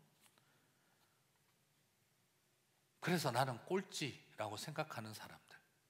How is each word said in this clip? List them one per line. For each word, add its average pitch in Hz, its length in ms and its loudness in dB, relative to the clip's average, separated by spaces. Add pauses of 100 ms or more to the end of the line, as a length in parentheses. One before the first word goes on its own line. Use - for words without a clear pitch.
(3000)
그래서 160 300 4
나는 123 340 4
꼴찌라고 117 920 -2
생각하는 120 580 -4
사람들, - 440 -14 (320)